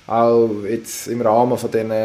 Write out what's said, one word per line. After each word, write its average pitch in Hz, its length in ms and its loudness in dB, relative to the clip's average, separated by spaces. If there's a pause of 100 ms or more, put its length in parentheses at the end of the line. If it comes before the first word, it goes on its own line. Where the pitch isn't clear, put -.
Auch 117 420 4 (180)
jetzt - 380 -8
im 117 140 -4
Rahmen 117 360 2
von 113 140 -6
diesen, 110 220 -2 (120)